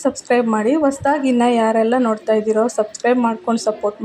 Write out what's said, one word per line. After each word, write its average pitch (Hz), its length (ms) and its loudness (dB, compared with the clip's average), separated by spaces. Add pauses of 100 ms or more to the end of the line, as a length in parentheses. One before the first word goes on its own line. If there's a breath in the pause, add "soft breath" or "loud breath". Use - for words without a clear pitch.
ಸಬ್ಸ್ಕ್ರೈಬ್ 247 520 0
ಮಾಡಿ. 214 180 0 (100)
ಹೊಸ್ದಾಗಿ 277 480 0
ಇನ್ನು 240 160 2 (140)
ಯಾರೆಲ್ಲ 226 360 2 (100)
ನೋಡ್ತಾ 220 320 -2
ಇದ್ದೀರೋ 214 240 0 (140)
ಸಬ್ಸ್ಕ್ರೈಬ್ 240 480 0
ಮಾಡ್ಕೊಂಡು 226 420 -2
ಸಪೋರ್ಟ್ 208 380 -4